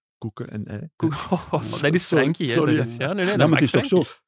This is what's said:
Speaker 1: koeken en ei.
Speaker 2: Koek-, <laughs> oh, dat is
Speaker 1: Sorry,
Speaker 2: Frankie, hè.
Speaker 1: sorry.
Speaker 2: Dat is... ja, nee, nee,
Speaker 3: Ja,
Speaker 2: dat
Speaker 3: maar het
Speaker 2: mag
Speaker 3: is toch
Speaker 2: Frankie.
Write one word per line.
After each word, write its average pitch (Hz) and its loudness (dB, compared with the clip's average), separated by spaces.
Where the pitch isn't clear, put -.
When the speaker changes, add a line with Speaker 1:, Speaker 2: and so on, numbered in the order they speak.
Speaker 1:
koeken - -10
en - -8
ei. 160 -10
Speaker 2:
Koek-, 160 -2
<laughs> - -8
oh, 170 -4
dat 147 -2
is - 0
Speaker 1:
Sorry, 156 4
Speaker 2:
Frankie, 160 -2
hè. 120 0
Speaker 1:
sorry. 151 2
Speaker 2:
Dat 143 0
is... 117 -8
ja, 123 -4
nee, 170 -2
nee, 190 -2
Speaker 3:
Ja, 196 0
Speaker 2:
dat 143 6
Speaker 3:
maar 151 4
het 135 4
Speaker 2:
mag 208 2
Speaker 3:
is 277 -4
toch 180 4
Speaker 2:
Frankie. - -16